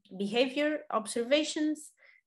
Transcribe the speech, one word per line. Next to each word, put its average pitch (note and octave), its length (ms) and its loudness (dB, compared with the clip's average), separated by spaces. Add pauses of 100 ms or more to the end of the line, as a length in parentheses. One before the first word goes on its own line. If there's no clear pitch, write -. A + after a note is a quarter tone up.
(180)
behavior C4+ 640 0 (100)
observations. D4 1000 0 (340)